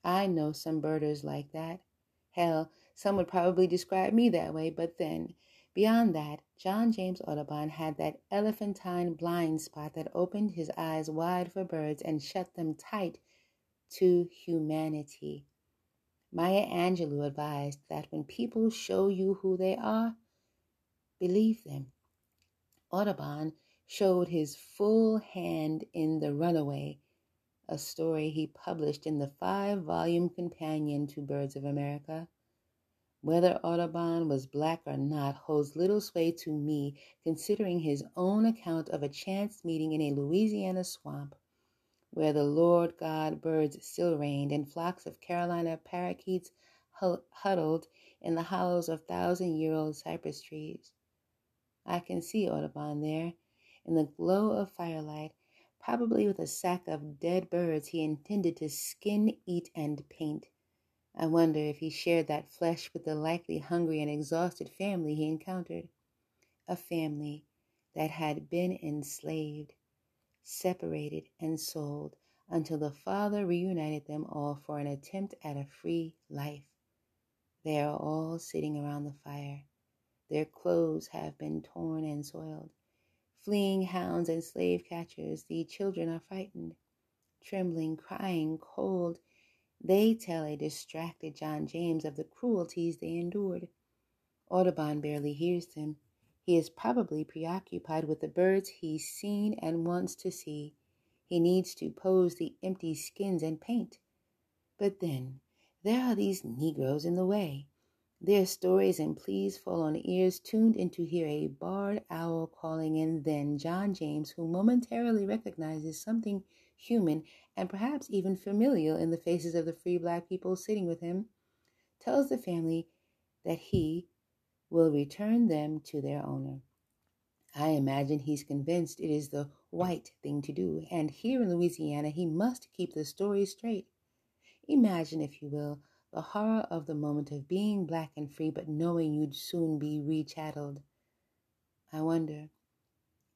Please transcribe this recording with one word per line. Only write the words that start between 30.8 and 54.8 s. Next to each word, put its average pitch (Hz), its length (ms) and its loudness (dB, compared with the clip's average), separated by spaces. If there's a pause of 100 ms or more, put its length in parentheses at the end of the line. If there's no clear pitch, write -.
to 147 120 -10
Birds 139 360 -4
of 139 80 -8
America. 143 640 -4 (920)
Whether 170 420 6
Audubon 170 680 0
was 135 180 0
black 156 380 0
or 143 120 -4
not 139 400 -2
holds 147 400 0
little 196 240 2
sway 165 400 0
to 160 100 -6
me, 147 480 -2 (240)
considering 180 560 0
his 147 240 0 (140)
own 202 300 4
account 170 420 0
of 143 160 -2
a 143 40 -2
chance 196 560 -6
meeting 160 280 -2
in 156 100 0
a 143 100 0
Louisiana 185 720 0
swamp, 143 540 -10 (760)
where 156 220 2
the 147 100 4
Lord 170 560 6
God 156 420 -2
birds 156 460 0
still 170 320 0
reigned 143 320 0
and 147 180 -2
flocks 170 380 -6
of - 140 -14
Carolina 170 640 -2
parakeets 180 640 -4 (480)
hu-, 180 320 0
huddled 165 560 0 (340)
in 165 140 -2
the 165 80 0
hollows 180 460 0
of 160 180 -4
thousand-year-old 160 880 0
cypress 160 480 -8
trees. 156 480 -14 (960)
I 175 140 0
can 175 220 -4
see 214 260 0
Audubon 147 540 -2
there, 160 320 -2 (520)
in 165 80 0
the 151 220 4
glow 190 340 4
of 208 220 0
firelight, 156 580 -6 (500)